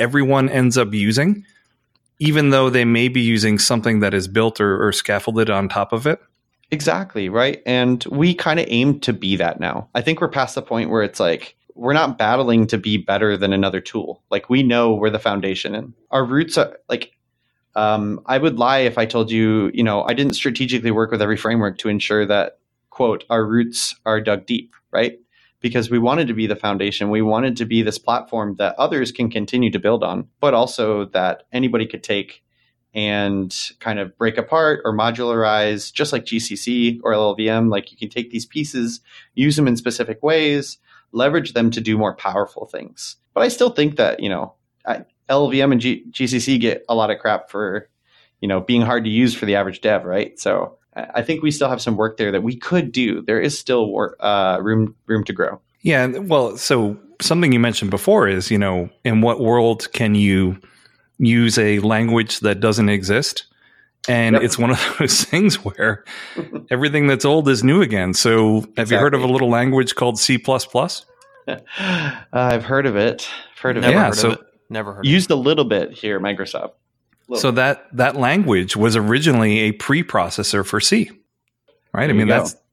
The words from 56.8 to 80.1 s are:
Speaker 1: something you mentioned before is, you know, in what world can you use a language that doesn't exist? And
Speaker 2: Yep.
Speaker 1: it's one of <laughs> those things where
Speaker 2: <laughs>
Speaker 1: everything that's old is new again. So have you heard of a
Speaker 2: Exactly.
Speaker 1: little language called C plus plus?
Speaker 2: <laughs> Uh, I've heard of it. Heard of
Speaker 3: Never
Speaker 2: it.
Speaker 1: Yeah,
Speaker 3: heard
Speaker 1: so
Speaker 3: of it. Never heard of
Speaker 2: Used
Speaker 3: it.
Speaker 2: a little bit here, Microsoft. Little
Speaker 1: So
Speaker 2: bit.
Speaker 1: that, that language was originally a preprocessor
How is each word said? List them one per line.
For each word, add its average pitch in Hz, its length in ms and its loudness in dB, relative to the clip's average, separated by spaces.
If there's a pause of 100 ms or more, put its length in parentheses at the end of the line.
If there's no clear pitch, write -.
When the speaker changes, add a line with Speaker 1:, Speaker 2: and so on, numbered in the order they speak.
Speaker 1:
something 165 320 2
you 120 60 4
mentioned 113 320 0
before 160 360 4
is, 95 220 -2
you 110 80 2
know, 92 320 -2 (160)
in 110 160 4
what 117 180 2
world 117 540 2
can 107 220 0
you 95 420 2 (640)
use 117 360 4
a 104 220 2
language 113 600 0
that 104 220 -2
doesn't 110 280 2
exist? 101 560 -2 (640)
And 117 280 2
Speaker 2:
Yep. 113 80 2
Speaker 1:
it's 117 140 0
one 120 140 2
of - 240 -2
<laughs> - 40 -4
those - 260 0
things 185 380 0
where 104 420 -4 (300)
Speaker 2:
<laughs> - 360 -10
Speaker 1:
everything 143 360 2
that's 139 180 2
old 147 240 2
is 120 140 2
new 151 180 6
again. 98 320 0
So 110 520 2 (120)
have 113 140 -2
you 104 60 2
heard 143 160 4
of 135 60 2
a 127 40 -2
Speaker 2:
Exactly. 127 100 2
Speaker 1:
little 131 160 2
language 127 460 2
called 120 220 0
C 127 200 2
plus 131 280 -2
plus? - 400 -4 (400)
Speaker 2:
<laughs> - 20 -
Uh, 170 640 -6 (200)
I've 123 320 0
heard 135 220 0
of 117 100 0
it. 107 320 0 (320)
Heard 127 180 0
of 120 40 -2
Speaker 3:
Never 123 120 4
Speaker 2:
it. - 20 6
Speaker 1:
Yeah, 202 100 4
Speaker 3:
heard 107 100 0
Speaker 1:
so 110 160 2
Speaker 3:
of - 80 -4
it. - 60 -20 (240)
Never 107 240 -8
heard 101 120 -6
of 139 60 4
Speaker 2:
Used 180 200 2
Speaker 3:
it. - 20 2
Speaker 2:
a - 40 2
little 143 280 2
bit 104 260 0
here, 104 280 -4
Microsoft. 95 540 -6 (540)
Little 120 140 -4
Speaker 1:
So 135 100 2
Speaker 2:
bit. 117 40 0
Speaker 1:
that, 131 380 0
that 127 240 0
language 131 580 2
was 110 200 4
originally 113 680 2
a 107 120 2
preprocessor 101 920 -2